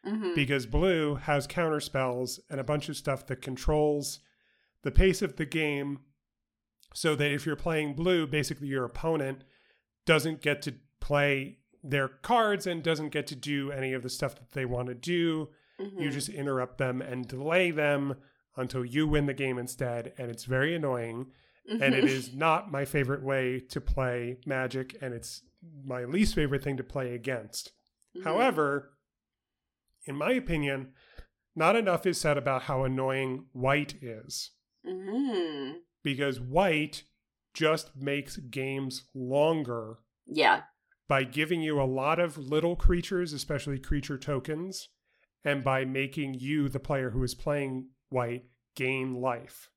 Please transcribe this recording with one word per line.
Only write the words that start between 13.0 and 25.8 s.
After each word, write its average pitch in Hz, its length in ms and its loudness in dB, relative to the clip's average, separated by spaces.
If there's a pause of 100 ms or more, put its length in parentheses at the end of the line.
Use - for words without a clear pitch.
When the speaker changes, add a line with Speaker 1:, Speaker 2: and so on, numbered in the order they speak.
Speaker 2:
get 147 180 -4
to 151 80 -8
do 139 380 -4
any 131 180 -2
of 127 120 -4
the 127 60 -6
stuff 131 260 -4
that - 160 -20
they 135 140 -4
wanna 123 300 -4
do. 160 540 0 (320)
Speaker 1:
Mm-hmm. 196 180 -8
Speaker 2:
You 143 100 0
just 135 200 -4
interrupt 139 480 -2
them 127 240 0
and 127 260 -6
delay 160 440 2
them 143 440 2 (400)
until 127 300 -4
you 139 220 2
win 147 180 4
the 139 80 0
game 131 240 -2
instead, 120 600 -6
and 120 140 -8
it's 110 140 -12
very 131 280 2
annoying. 127 540 -2 (400)
And 139 260 4
it 131 120 6
Speaker 1:
Mm-hmm. - 20 6
Speaker 2:
is 131 260 0
not 160 380 2
my 139 140 -2
favorite 139 380 0
way 131 360 0 (120)
to 139 100 -4
play 123 640 -2
Magic, 131 560 -4
and 127 120 -6
it's - 280 -12 (420)